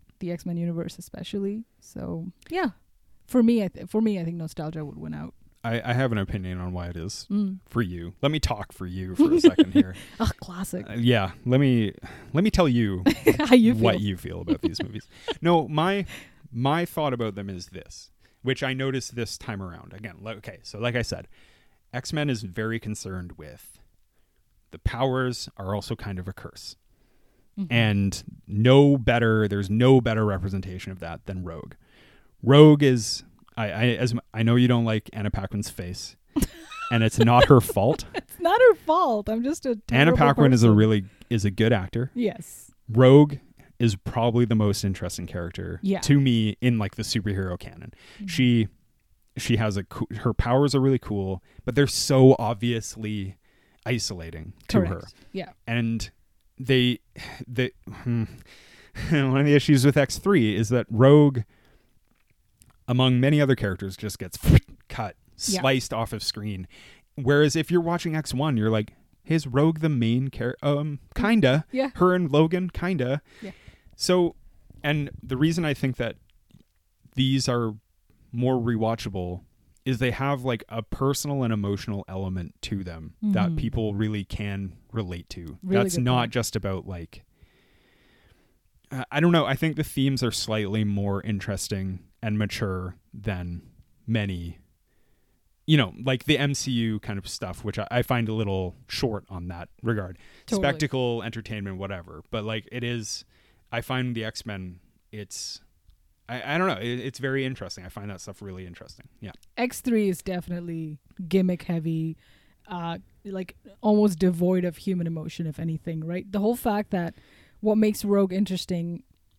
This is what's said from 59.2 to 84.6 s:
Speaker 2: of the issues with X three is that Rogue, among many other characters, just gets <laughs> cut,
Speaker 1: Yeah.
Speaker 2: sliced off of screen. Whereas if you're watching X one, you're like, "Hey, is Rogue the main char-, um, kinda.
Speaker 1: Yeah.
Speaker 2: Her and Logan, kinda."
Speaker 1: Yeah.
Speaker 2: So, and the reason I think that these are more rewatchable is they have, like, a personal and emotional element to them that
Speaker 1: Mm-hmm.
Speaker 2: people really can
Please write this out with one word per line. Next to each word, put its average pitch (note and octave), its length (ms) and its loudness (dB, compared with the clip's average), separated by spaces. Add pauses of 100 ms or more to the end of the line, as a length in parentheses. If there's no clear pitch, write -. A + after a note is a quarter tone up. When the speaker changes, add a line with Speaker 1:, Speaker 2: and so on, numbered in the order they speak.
Speaker 2:
of D3 60 4
the D3 80 6
issues C3+ 300 6
with C#3 120 6
X C#3 220 0
three B2 380 2
is G#2+ 140 0
that A#2+ 180 0
Rogue, C3+ 520 8 (1500)
among B2+ 340 2
many D3 200 4
other C3+ 160 4
characters, F#2+ 400 -4
just G#2+ 220 -8
gets F2+ 200 -12 (260)
<laughs> - 240 -20
cut, - 280 -8 (300)
Speaker 1:
Yeah. F#3 140 0
Speaker 2:
sliced C3 320 0
off A2 200 -4
of G#2 100 -8
screen. G#2 440 -8 (500)
Whereas C#3+ 400 4
if D#3 140 -2
you're F3 100 4
watching E3 360 -2
X - 180 -6
one, C#3 220 0
you're A2 140 2
like, G#2+ 220 0 (320)
"Hey, D#3 120 0
is D3+ 100 -2
Rogue D3+ 340 2
the D#3+ 80 0
main B2+ 420 2
char-, A#2+ 320 -6
um, C#3+ 380 -2 (140)
kinda. E3+ 580 4
Speaker 1:
Yeah. C4 240 -2
Speaker 2:
Her F3+ 180 4
and F3 160 0
Logan, D#3+ 400 2
kinda." D3 520 -4 (200)
Speaker 1:
Yeah. F#3+ 100 -12 (440)
Speaker 2:
So, F3+ 380 0 (480)
and D3 280 -2 (120)
the C3 140 -6
reason D#3+ 280 2
I D3 100 0
think C3 220 -2
that A#2 200 -4 (960)
these C3 340 0
are A#2 260 -2 (580)
more B2 240 0
rewatchable A2 840 -4 (420)
is B2+ 140 -2
they B2+ 140 0
have, C3+ 320 -4
like, B2 240 -4
a A2+ 140 -8
personal C#3 600 -4
and A2+ 100 0
emotional G2+ 560 -4
element F#2 540 -8
to G2 200 -6
them D#2+ 400 -14
that F#3+ 260 0
Speaker 1:
Mm-hmm. D#3+ 80 -4
Speaker 2:
people A2 380 -2
really G#2+ 300 -2
can G2 520 -8 (160)